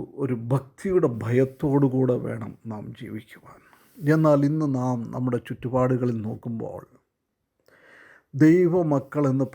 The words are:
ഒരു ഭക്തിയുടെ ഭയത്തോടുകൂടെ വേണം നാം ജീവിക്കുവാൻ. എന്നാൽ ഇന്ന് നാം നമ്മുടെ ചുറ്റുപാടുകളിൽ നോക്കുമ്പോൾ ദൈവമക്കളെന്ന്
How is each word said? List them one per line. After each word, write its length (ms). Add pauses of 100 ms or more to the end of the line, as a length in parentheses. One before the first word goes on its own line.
(200)
ഒരു 160 (140)
ഭക്തിയുടെ 600 (140)
ഭയത്തോടുകൂടെ 1000
വേണം 280 (140)
നാം 180 (160)
ജീവിക്കുവാൻ. 600 (380)
എന്നാൽ 480
ഇന്ന് 280
നാം 240 (140)
നമ്മുടെ 340
ചുറ്റുപാടുകളിൽ 760
നോക്കുമ്പോൾ 600 (1500)
ദൈവമക്കളെന്ന് 1200